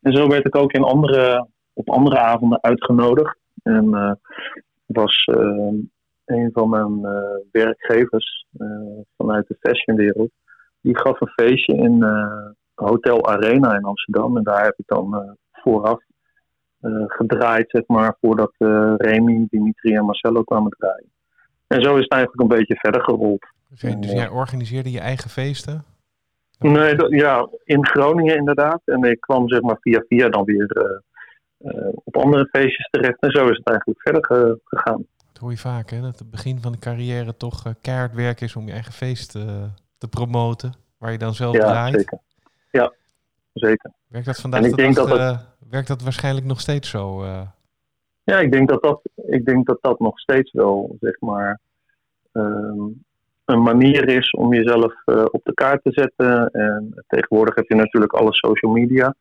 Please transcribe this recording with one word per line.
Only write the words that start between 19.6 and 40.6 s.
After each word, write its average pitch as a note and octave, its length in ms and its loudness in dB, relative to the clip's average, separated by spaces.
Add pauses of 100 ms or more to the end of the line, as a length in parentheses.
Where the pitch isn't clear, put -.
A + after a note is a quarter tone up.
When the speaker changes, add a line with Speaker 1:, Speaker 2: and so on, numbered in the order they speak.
Speaker 1:
en G#2 100 0
Marcelo A2+ 380 0
kwamen G#2+ 280 -2
draaien. - 400 -8 (560)
En C3 140 0
zo C#3+ 140 4
is C3+ 80 4
het - 80 -2
eigenlijk B2+ 300 0
een A#2 160 4
beetje G#2+ 180 2
verder A2+ 280 0
gerold. A2 420 0 (240)
Speaker 2:
Dus C3+ 120 -20
jij, A2+ 180 -4
dus G#2 100 -6
Speaker 1:
En, G2+ 60 -4
eh, A#2+ 80 0
Speaker 2:
jij A2+ 60 -6
organiseerde B2+ 640 -6
je B2 80 -8
eigen A#2+ 300 -8
feesten? C#3+ 540 -8 (760)
Speaker 1:
Nee, D3+ 360 4
dat, D#3 140 2
ja, C#3+ 400 2 (140)
in C#3+ 220 2
Groningen D#3 500 2
inderdaad. D3 500 0
En C3 180 0
ik A#2+ 160 2
kwam, B2 300 0
zeg A#2+ 120 2
maar, A#2 180 -2
via A2+ 280 2
via A#2+ 220 4
dan G#2 140 0
weer, G#2 280 0
eh, - 1000 -8
eh, - 160 -8 (160)
op - 140 -6
andere C#3 280 4
feestjes C3+ 440 -2
terecht. B2+ 300 -2
En C#3 120 0
zo C3 180 4
is A2+ 80 2
het - 100 -6
eigenlijk A2+ 340 -2
verder - 240 0
ge-, A#2+ 380 2
gegaan. - 420 -4 (220)
Speaker 2:
Dat - 100 -20
hoor A#2+ 140 -10
je A#2 60 -8
vaak, A#2+ 320 -8
hè? A#2 120 -10
Dat B2+ 180 -12
het A2 120 -20
begin B2+ 280 -8
van A#2+ 120 -6
de A#2 80 -10
carrière A#2+ 580 -8
toch, - 280 -12
eh, A2+ 60 -8 (100)
keihard B2+ 320 -6
werk A#2+ 280 -4
is A#2 140 -10
om A2 100 -12
je G#2+ 60 -12
eigen A2+ 220 -14
feest, - 420 -10
eh, G#2 280 -10 (340)
te A#2+ 100 -14
promoten, A#2+ 640 -6 (240)